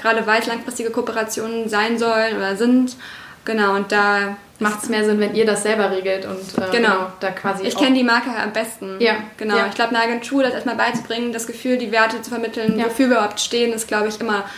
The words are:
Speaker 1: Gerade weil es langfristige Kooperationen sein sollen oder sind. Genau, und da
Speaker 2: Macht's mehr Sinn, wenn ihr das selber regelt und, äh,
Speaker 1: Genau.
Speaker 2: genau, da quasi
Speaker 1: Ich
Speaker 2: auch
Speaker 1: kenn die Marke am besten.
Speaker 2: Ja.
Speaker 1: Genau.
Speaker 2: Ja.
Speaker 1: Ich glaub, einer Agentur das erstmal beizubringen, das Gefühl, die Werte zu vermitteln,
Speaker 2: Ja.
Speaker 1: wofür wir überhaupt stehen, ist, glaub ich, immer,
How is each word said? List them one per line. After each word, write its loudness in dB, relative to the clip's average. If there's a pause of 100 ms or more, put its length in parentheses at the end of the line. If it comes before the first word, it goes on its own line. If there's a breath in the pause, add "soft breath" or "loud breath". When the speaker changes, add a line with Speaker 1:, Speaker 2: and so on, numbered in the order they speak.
Speaker 1:
Gerade 2
weil 2
es -4
langfristige -6
Kooperationen -4
sein 0
sollen 2
oder -2
sind. 4 (480 loud breath)
Genau, 2
und -2
da 2 (240)
Speaker 2:
Macht's -2
mehr 2
Sinn, 4
wenn 2
ihr 4
das 2
selber 2
regelt -2
und, -6 (260)
äh, -4
Speaker 1:
Genau. 4
Speaker 2:
genau, 0 (140)
da -2
quasi -4
Speaker 1:
Ich -2
Speaker 2:
auch 0
Speaker 1:
kenn 6
die 4
Marke 2 (120)
am -4
besten. -6
Speaker 2:
Ja. 4 (220)
Speaker 1:
Genau. 0
Speaker 2:
Ja. 2
Speaker 1:
Ich -6
glaub, 2
einer 0
Agentur 0
das 2
erstmal -4
beizubringen, -2
das -6
Gefühl, -2
die -4
Werte 2
zu -12
vermitteln, 0
Speaker 2:
Ja. 2
Speaker 1:
wofür 2
wir 4
überhaupt 0
stehen, 0
ist, -6
glaub 0
ich, -6
immer, -2 (140)